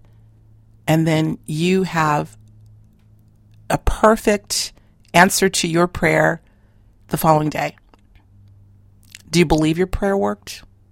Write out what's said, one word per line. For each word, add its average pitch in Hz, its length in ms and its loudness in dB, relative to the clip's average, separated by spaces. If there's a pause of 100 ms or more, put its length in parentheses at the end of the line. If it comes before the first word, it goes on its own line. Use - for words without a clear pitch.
(880)
and 160 180 2
then 156 380 0
you 180 380 0
have 156 520 -4 (1300)
a - 80 0
perfect - 920 0 (420)
answer 185 360 4
to - 180 -4
your 170 200 2
prayer 160 540 0 (680)
the - 80 -4
following 151 320 2
day. 151 260 -6 (1500)
Do 165 100 2
you 175 60 4
believe 156 320 0
your 185 100 -2
prayer 196 300 -2
worked, - 460 -6 (280)